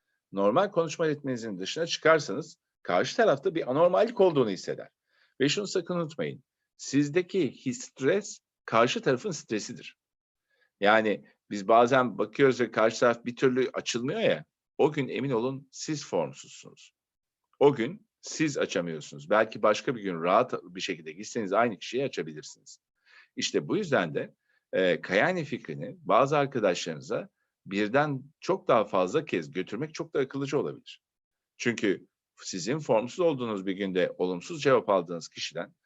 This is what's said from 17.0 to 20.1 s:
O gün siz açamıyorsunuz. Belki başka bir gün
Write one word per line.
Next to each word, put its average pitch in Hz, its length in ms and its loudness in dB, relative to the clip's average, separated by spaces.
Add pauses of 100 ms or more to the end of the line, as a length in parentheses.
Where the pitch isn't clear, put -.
O 139 160 6
gün 117 320 -6 (140)
siz - 360 -4
açamıyorsunuz. 80 720 -4
Belki 110 320 2
başka 110 340 2
bir 110 60 -12
gün 90 200 -6